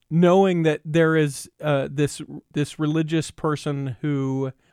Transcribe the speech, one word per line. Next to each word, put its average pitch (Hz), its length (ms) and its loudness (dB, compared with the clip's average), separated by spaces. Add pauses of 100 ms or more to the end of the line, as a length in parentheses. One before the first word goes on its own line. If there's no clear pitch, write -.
(100)
knowing 175 520 4
that 156 220 0
there 160 320 2
is, 147 340 -2 (100)
uh, 143 300 -2
this, 143 300 -2 (320)
this - 260 -4
religious 156 520 -2
person 139 720 -4
who 135 520 -2 (200)